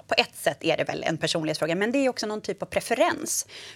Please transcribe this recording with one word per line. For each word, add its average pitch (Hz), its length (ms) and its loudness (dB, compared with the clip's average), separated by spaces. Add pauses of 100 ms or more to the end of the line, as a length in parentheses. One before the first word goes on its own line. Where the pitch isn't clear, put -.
på - 100 2
ett - 180 2
sätt - 280 0
är 156 140 4
det 147 60 0
väl - 240 -4
en 160 100 0
personlighetsfråga, 156 580 0
men 208 160 2
det 277 60 2
är 269 120 4
också 226 180 -4
någon 208 140 -4
typ - 200 -6
av 180 40 -4
preferens. - 840 0 (280)